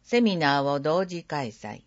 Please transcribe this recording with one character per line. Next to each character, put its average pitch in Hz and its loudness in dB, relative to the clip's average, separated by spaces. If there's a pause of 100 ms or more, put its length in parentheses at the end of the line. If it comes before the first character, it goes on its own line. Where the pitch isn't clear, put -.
セ 240 0
ミ 208 2
ナ 143 2
ー - -2
を 143 0
同 156 0
時 175 -10
開 139 -6
催。 104 -16